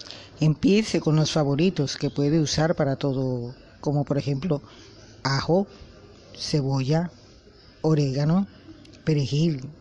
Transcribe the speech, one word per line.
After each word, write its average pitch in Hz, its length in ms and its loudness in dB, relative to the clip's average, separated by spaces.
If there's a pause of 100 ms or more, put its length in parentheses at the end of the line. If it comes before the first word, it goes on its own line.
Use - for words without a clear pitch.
(400)
Empiece 180 600 2
con 156 160 2
los 156 160 2
favoritos 147 640 0
que 147 140 -4
puede 143 320 0
usar 156 340 0
para 135 220 0
todo, 127 580 -4 (240)
como 147 240 -2
por 139 140 -2
ejemplo 143 440 -2 (600)
ajo, 156 440 0 (720)
cebolla, 135 760 -2 (680)
orégano, 151 640 2 (600)
perejil 143 640 0 (120)